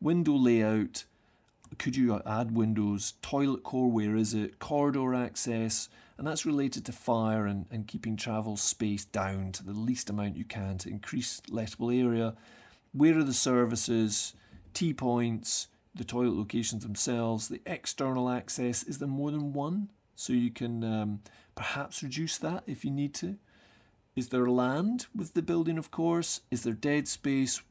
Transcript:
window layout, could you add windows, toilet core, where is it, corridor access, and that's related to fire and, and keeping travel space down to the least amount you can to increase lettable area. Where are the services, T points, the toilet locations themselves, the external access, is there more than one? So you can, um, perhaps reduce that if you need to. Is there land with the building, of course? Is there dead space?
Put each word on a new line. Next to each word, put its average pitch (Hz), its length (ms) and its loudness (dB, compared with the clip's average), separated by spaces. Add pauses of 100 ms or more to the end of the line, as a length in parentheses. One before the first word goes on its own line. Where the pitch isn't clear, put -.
window 156 320 4
layout, 113 720 4 (760)
could 127 180 -2
you 120 300 4
add 113 280 -2
windows, 107 680 2
toilet 139 400 0
core, 127 280 2
where 107 240 2
is 110 200 2
it, 107 240 -2
corridor 139 560 0
access, 113 760 -2 (300)
and - 80 -6
that's 156 180 -4
related 139 400 0
to 127 80 -8
fire 110 540 0
and, 101 240 -2
and 110 180 -6
keeping 110 280 -6
travel 110 400 -4
space 104 500 -2
down 95 460 -2
to - 120 -8
the 95 80 -8
least 110 380 -2
amount 101 260 -2
you 101 80 -6
can 98 340 -6
to - 120 -10
increase - 500 -6 (100)
lettable 117 480 -2
area. 117 360 2 (580)
Where 156 240 6
are 156 80 4
the 135 80 0
services, 117 1000 2 (400)
T 165 180 2
points, 120 760 0 (260)
the 120 100 -8
toilet 120 300 0
locations 107 480 -2
themselves, 113 640 -2
the - 160 -8
external 131 640 -2
access, 123 540 -2
is 143 160 -8
there 143 100 -4
more 139 220 -2
than 147 240 -2
one? 175 340 -2 (260)
So - 200 -4
you 120 160 2
can, 117 340 -4
um, 107 360 -2 (340)
perhaps - 480 -6
reduce 151 340 -4
that 160 300 -4
if 139 180 -8
you 143 60 0
need 143 240 -2
to. 190 240 -6 (760)
Is 123 140 -2
there 123 160 4
land 135 640 2 (100)
with 175 160 -6
the 175 80 2
building, 165 380 0
of 156 120 -8
course? 170 600 0
Is 120 140 -2
there 117 100 0
dead 147 340 2
space? 135 640 0